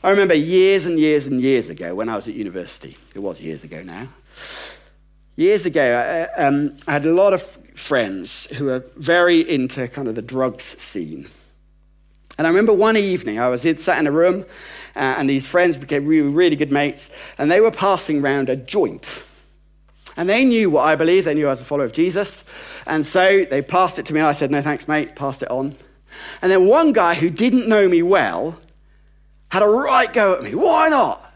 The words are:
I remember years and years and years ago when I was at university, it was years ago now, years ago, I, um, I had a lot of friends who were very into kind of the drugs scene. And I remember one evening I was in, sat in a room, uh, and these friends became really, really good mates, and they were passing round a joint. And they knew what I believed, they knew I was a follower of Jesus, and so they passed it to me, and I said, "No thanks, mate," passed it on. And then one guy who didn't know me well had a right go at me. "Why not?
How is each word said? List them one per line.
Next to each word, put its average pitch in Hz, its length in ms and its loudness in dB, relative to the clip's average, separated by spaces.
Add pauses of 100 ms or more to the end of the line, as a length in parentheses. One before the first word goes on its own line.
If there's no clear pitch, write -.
I 185 80 2
remember 190 240 4
years 185 500 2
and 170 140 0
years 151 260 2
and 127 160 -2
years 127 280 0
ago 85 260 -10
when 110 120 -6
I 113 80 -6
was 101 120 -8
at 95 80 -12
university, 87 600 -12 (200)
it 98 40 -14
was 90 220 -10
years 76 220 -12
ago 78 180 -18
now, 92 260 -16 (1300)
years 196 300 2
ago, 143 720 0
I, 175 40 -2
um, 143 360 0 (100)
I 156 40 -4
had 143 140 -2
a 165 80 2
lot 190 200 4
of 180 80 -2 (320)
friends 98 720 -6 (100)
who 139 100 -6
were 127 200 -4 (120)
very 170 420 2 (100)
into 127 380 -4
kind 131 200 -10
of 113 80 -6
the 117 60 -8
drugs 127 420 -6 (160)
scene. 78 480 -12 (1080)
And 156 80 -2
I 165 60 2
remember 208 220 4
one 214 240 4
evening 180 420 -2
I 123 80 0
was 123 180 -2
in, 160 120 0
sat 165 200 0
in 151 80 -2
a 143 60 -2
room, 175 340 2 (500)
uh, 135 220 -2
and 139 100 -2
these 139 200 -2
friends 175 300 2
became 143 280 -4
really, 151 240 2
really 160 260 2
good 139 160 -2
mates, 143 380 -4 (300)
and 143 100 0
they 190 120 4
were 220 100 4
passing 180 500 -2
round 139 280 -2
a 123 60 -2
joint. 127 680 -6 (920)
And 175 140 -4
they 233 140 2
knew 226 260 2
what 147 160 2
I 156 100 4
believed, 175 300 2
they 156 80 0
knew 147 140 0
I 135 40 0
was 127 100 -4
a - 40 -20
follower 143 200 -2
of 110 80 -8
Jesus, 185 500 -2 (420)
and 156 180 -2
so 190 420 4
they 135 180 -4
passed 180 340 0
it 156 100 -10
to 156 60 -6
me, 151 60 0
and 156 80 2
I 147 60 2
said, 143 180 -2
"No 143 100 0
thanks, 147 260 -4
mate," 151 280 -4
passed 139 260 -8
it - 80 -8
on. 135 260 -6 (680)
And 185 80 2
then 185 160 6
one 294 260 6
guy 175 220 4
who 165 160 0
didn't 240 360 0
know 208 220 4
me 170 140 4
well 151 560 0 (920)
had 190 120 0
a 208 60 4
right 240 440 2
go 202 220 2
at - 100 -4
me. 208 120 -8
"Why 320 340 4
not? 226 340 0 (120)